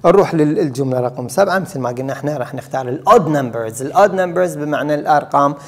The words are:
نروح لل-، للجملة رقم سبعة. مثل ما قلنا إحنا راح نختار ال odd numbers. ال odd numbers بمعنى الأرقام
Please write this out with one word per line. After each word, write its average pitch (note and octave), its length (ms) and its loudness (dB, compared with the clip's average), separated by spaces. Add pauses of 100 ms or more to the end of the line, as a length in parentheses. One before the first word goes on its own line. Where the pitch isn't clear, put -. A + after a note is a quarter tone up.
نروح F3+ 300 4
لل-، D3+ 200 2
للجملة C3 460 -2
رقم B2 280 -4
سبعة. F#3+ 300 0
مثل D3 200 -8
ما B2 100 -4
قلنا C3 240 -6
إحنا C#3+ 240 -6
راح B2 180 -8
نختار C3 340 -6
ال D3 200 -6
odd A3+ 140 8
numbers. A#2 580 -4
ال C#3+ 140 -6
odd G3 160 6
numbers F3+ 480 -2
بمعنى D3 360 -2
الأرقام C#3+ 600 2 (140)